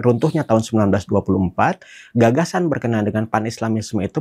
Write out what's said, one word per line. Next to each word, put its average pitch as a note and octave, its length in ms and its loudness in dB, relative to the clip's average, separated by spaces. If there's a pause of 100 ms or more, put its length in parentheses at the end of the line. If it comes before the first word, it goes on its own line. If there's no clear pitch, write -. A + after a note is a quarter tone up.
runtuhnya B2 400 0
tahun A2+ 240 2
sembilan G#2+ 240 0
belas G2+ 160 0
dua G2+ 160 0
puluh F#2+ 320 0
empat, D3 320 -2 (320)
gagasan C#3+ 480 2
berkenaan A#2 400 -2
dengan A2 240 -2
pan-islamisme A2 720 -4
itu F#2+ 200 -4